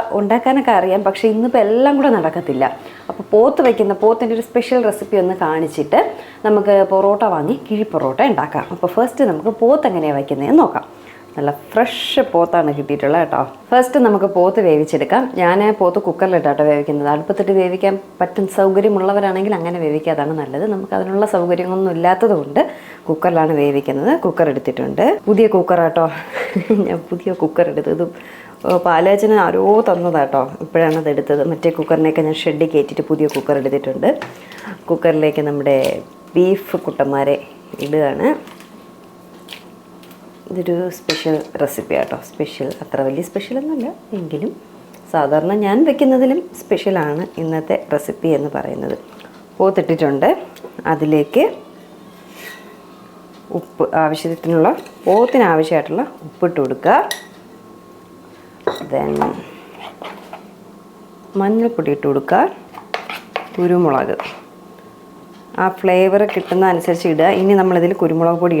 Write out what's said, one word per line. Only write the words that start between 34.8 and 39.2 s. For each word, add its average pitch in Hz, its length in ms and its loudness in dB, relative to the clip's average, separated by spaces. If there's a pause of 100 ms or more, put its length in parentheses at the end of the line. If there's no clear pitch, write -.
കുക്കറിലേക്ക് 156 600 2
നമ്മുടെ 139 500 0 (340)
ബീഫ് 185 420 2 (100)
കുട്ടന്മാരെ 139 580 0 (400)
ഇടുകയാണ്. 147 420 0 (2250)